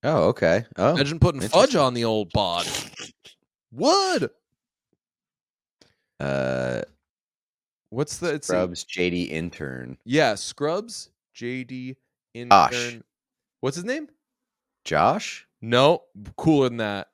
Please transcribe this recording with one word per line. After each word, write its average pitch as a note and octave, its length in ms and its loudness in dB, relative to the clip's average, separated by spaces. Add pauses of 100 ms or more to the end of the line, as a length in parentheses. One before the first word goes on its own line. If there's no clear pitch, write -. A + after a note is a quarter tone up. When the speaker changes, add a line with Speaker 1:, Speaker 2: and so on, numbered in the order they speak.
Speaker 1:
Oh, C3+ 200 2
okay. G#2 420 2 (100)
Oh, A2 180 4
Speaker 2:
Imagine C#3+ 260 0
putting D3+ 200 4
fudge G#2+ 140 -4
Speaker 1:
interesting. A3+ 260 6
Speaker 2:
on B2+ 140 2
the A#2 100 -2
old G#2+ 300 -2
bod. F2+ 320 0 (1040)
Would. D4+ 580 2 (1900)
Speaker 1:
Uh, B1+ 640 -2 (1040)
Speaker 2:
What's C3+ 300 -6
the, E3+ 160 -2
it's D3 160 -8
a - 20 -2
Speaker 1:
Scrubs F2+ 320 -2
J F2+ 240 -2
D F2 140 -2
intern. C2+ 840 -8
Speaker 2:
Yeah, B2+ 300 2
Scrubs F3 720 -8 (240)
J B2+ 320 -10
D B2+ 320 -14 (400)
Speaker 1:
Josh. G#2+ 380 4
Speaker 2:
intern. A#2+ 300 -6 (560)
What's C3+ 160 -4
his F3 100 -10
name? D4 220 -6 (760)
Speaker 1:
Josh? G#2+ 600 0 (160)
Speaker 2:
No, B2+ 400 4 (340)
cooler C#3+ 320 4
than A#2+ 100 -6
that. G2+ 360 -4